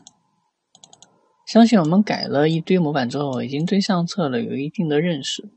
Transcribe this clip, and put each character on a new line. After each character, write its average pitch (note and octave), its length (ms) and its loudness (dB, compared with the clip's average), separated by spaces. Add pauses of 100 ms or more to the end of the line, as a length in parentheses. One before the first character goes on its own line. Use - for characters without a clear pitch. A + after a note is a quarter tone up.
(1500)
相 A3+ 180 6
信 A3+ 140 6
我 E3 40 4
们 F3+ 200 4
改 - 240 -4
了 C#3+ 200 0
一 D#3+ 140 0
堆 F#3 160 2
模 D3+ 160 0
板 B2+ 160 -2
之 C3+ 80 -6
后， C3+ 240 -4
已 A#2 60 -6
经 C#3+ 180 -4
对 G3 160 0
相 F3 240 -2
册 E3+ 240 -4
了 B2 100 -2
有 A2+ 140 -6
一 C3+ 160 -6
定 D#3+ 180 -4
的 D3 140 0
认 E3 220 -4
识。 - 320 -10